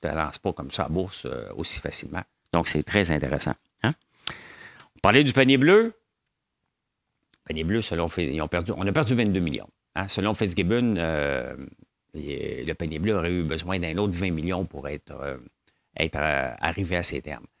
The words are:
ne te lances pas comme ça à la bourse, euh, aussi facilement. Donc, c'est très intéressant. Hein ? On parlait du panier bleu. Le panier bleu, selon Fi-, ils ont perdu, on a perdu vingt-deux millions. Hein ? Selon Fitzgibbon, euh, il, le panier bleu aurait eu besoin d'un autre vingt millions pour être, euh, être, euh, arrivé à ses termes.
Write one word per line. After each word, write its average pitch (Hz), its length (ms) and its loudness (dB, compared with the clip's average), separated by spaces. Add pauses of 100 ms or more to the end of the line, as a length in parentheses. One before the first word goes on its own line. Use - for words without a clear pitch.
ne 80 60 -2
te 78 60 -2
lances 78 220 -2
pas 95 160 -2
comme 69 160 -10
ça - 140 -2
à 69 60 -4
la 80 40 -2
bourse, 92 320 -4
euh, 62 300 -8
aussi - 240 -2
facilement. - 420 -4 (320)
Donc, 85 140 2
c'est 76 160 0
très 98 260 2
intéressant. 71 460 0 (260)
Hein ? 135 120 2 (1000)
On - 40 -20
parlait 113 240 8
du 131 100 2
panier 135 240 6
bleu. 190 280 8
Le - 1600 -16
panier 78 160 -4
bleu, 107 180 0
selon 85 280 -2
Fi-, 87 160 -2
ils 76 160 -2
ont 76 60 -2
perdu, 87 300 -2
on 95 80 -2
a 101 60 2
perdu 127 240 2
vingt-deux 104 240 2
millions. 67 300 -2 (260)
Hein ? 98 120 -4
Selon 101 280 0
Fitzgibbon, 104 600 2
euh, 71 580 -2 (580)
il, 69 520 -8
le 80 80 -4
panier 78 260 -6
bleu 101 160 2
aurait 87 160 0
eu 90 120 0
besoin 85 360 -2
d'un 85 180 -4
autre 101 160 0
vingt 90 180 -2
millions 87 340 -2
pour 71 240 -10
être, 73 220 -10
euh, 67 260 -8 (600)
être, 78 200 0
euh, 69 420 0
arrivé 87 380 -2
à 87 60 0
ses 67 180 -2
termes. 71 260 -12 (140)